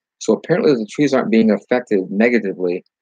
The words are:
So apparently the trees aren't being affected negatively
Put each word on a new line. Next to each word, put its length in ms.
So 160
apparently 400
the 160
trees 240
aren't 160
being 200
affected 600
negatively 760